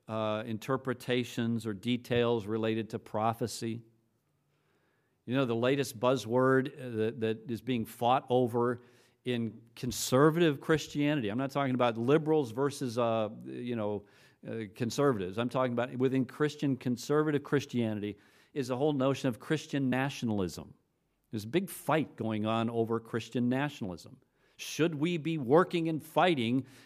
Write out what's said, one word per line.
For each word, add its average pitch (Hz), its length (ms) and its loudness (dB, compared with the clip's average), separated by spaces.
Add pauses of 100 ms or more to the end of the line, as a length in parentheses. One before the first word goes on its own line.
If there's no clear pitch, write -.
uh, 110 380 -2
interpretations 120 1200 -2
or 110 80 -2
details 120 720 0
related 110 460 -2
to 113 80 -6
prophecy. 113 840 -4 (1400)
You 117 100 -4
know, 139 100 4
the 117 100 0
latest 127 440 0
buzzword, 127 680 4
uh, 127 300 -8
that, 110 220 0
that 110 320 -2
is 107 100 -4
being 117 220 -2
fought 120 460 0
over 123 540 2 (420)
in 117 340 -4 (160)
conservative 147 840 2
Christianity. 147 680 0
I'm 101 100 -2
not 135 140 -2
talking 139 240 0
about 120 220 2
liberals 147 540 2
versus, 127 460 -2
uh, 113 320 2 (160)
you 123 300 -6
know, 104 280 -4 (440)
uh, 113 280 -6
conservatives. 110 640 0
I'm 123 120 -2
talking 127 240 0
about 120 240 -2
within 131 260 2
Christian, 147 540 -2
conservative 147 680 0
Christianity 110 720 -2 (380)
is 131 160 -4
the 127 80 -2
whole 147 160 2
notion 135 340 2
of 120 120 -2
Christian 143 500 -2
nationalism. 113 840 -2 (580)
There's 110 120 -6
a 107 40 -10
big 180 220 -2
fight - 460 -2
going 110 320 -2
on 113 240 0
over 113 280 0
Christian 120 500 -4
nationalism. 127 680 -4 (420)
Should 165 340 0
we 165 240 0
be 165 200 -2
working 165 500 4
and 160 160 -2
fighting 135 640 2 (200)